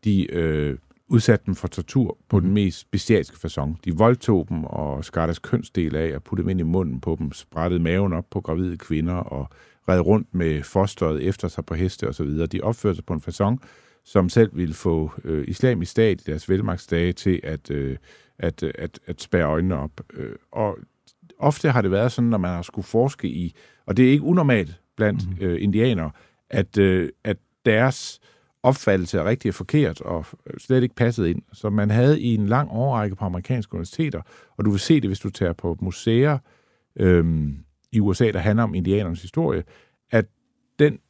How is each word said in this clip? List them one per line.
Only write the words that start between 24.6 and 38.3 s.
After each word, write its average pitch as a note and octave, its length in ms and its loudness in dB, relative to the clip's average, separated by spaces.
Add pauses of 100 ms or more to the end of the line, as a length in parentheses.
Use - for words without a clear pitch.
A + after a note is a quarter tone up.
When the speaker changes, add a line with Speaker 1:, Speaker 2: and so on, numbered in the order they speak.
Speaker 1:
blandt, G#2 320 0
Speaker 2:
Mhm. F#2 120 -6
Speaker 1:
øh, F2+ 220 -2
indianere, G2+ 480 0 (400)
at, G2+ 280 -2
øh, F#2 300 4 (160)
at G#2+ 120 -2 (300)
deres A#2 540 0 (420)
opfattelse G2 580 2
af D2+ 40 -2
rigtigt A2 260 -2
og G2 40 -4
forkert, C3 460 -2
og E2 260 -6 (320)
slet B2+ 240 2
ikke B2 120 -2
passede A2+ 360 0
ind. F2 120 -4 (100)
Så - 180 -6
man G#2 200 2
havde B2 300 4
i A#2+ 140 0
en G#2+ 120 0
lang B2 240 0
årrække A2 460 -2
på - 80 -8
amerikanske G2 500 -4
universiteter, F#2 460 -6 (360)
og G#2 80 -2
du G#2+ 60 4
vil G2 100 0
se D#3+ 200 4
det, F#2+ 100 -2
hvis G2 80 -4
du G2+ 120 -6
tager F2+ 220 -2
på E2+ 280 -6
museer, A#2+ 580 0 (580)
øhm, E2 600 4 (360)
i A2 80 2
U G2+ 120 2
S - 80 -2
A, A#2 100 4